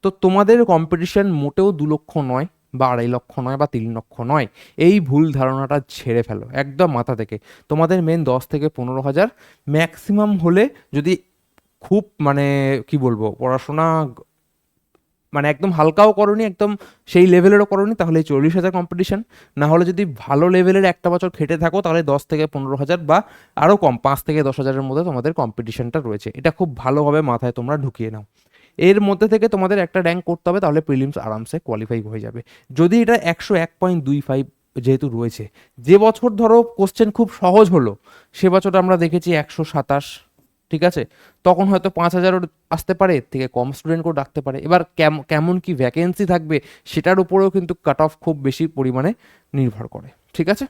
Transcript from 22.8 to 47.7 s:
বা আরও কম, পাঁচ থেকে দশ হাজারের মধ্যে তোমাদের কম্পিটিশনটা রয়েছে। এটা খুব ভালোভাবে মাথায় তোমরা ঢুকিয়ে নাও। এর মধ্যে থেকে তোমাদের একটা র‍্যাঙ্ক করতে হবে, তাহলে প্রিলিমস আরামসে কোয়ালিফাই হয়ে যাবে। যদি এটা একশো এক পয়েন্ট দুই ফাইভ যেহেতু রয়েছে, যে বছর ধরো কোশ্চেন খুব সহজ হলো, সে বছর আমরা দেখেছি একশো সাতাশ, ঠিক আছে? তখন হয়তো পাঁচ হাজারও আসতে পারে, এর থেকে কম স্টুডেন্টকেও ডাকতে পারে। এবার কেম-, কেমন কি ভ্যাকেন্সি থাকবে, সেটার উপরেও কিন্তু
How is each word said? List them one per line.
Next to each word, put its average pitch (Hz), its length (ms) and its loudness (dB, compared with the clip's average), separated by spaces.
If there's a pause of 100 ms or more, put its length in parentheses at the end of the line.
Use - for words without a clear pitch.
বা 165 260 0 (320)
আরও 180 220 0
কম, 139 200 0
পাঁচ 139 260 -2
থেকে 151 200 -2
দশ 135 140 -2
হাজারের 135 240 -4
মধ্যে 139 220 -4
তোমাদের 147 300 -4
কম্পিটিশনটা 120 680 -6
রয়েছে। 107 340 -8
এটা 156 180 -2
খুব 156 260 -6
ভালোভাবে 147 440 0
মাথায় 123 300 -2
তোমরা 127 260 -6
ঢুকিয়ে 117 340 -8
নাও। 110 120 -16 (540)
এর 196 240 4
মধ্যে 202 260 0
থেকে 214 200 2
তোমাদের 196 320 0
একটা 180 220 -2
র‍্যাঙ্ক 170 240 -2
করতে 170 240 -4
হবে, 185 100 0
তাহলে 156 220 0
প্রিলিমস 139 360 -2
আরামসে 113 420 -8
কোয়ালিফাই 113 420 -6
হয়ে 107 180 -12
যাবে। 110 220 -12 (320)
যদি 175 280 4
এটা 226 140 4
একশো 170 400 -2
এক 165 240 -2
পয়েন্ট 180 240 0
দুই 139 180 -2
ফাইভ 135 240 -4 (320)
যেহেতু 131 320 0
রয়েছে, 113 400 -6 (280)
যে 139 200 6
বছর 220 320 4
ধরো 226 340 4
কোশ্চেন 214 480 0
খুব 226 180 0 (100)
সহজ 190 300 6
হলো, 123 280 2 (360)
সে 190 160 2
বছর 185 260 2
আমরা 185 220 4
দেখেছি 170 360 0
একশো 156 300 -4
সাতাশ, 143 560 -4 (500)
ঠিক 156 140 -2
আছে? 170 220 0 (380)
তখন 180 200 4
হয়তো 190 260 2
পাঁচ 170 260 0
হাজারও 185 260 2 (280)
আসতে 165 240 -4
পারে, 185 220 2
এর 127 60 -2 (100)
থেকে 131 160 -4
কম 127 240 -4
স্টুডেন্টকেও 165 400 -4
ডাকতে 147 300 -6
পারে। 135 180 -6
এবার 170 240 0 (140)
কেম-, 151 240 2
কেমন 165 380 0
কি 180 140 -6
ভ্যাকেন্সি 165 520 -2
থাকবে, 160 360 -2 (240)
সেটার 180 340 0
উপরেও 190 300 2
কিন্তু 180 240 -4 (100)